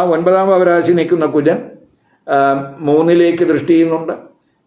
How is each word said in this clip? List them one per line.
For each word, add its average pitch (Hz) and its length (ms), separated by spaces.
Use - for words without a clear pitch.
ഒൻപതാം 185 340
ഭാവ 185 160
രാശി 175 280
നിൽക്കുന്ന 165 340
കുജൻ, 151 320
ആ, 139 100
മൂന്നിലേക്ക് 165 720
ദൃഷ്ടി 156 220
ചെയ്യുന്നുണ്ട്, 165 400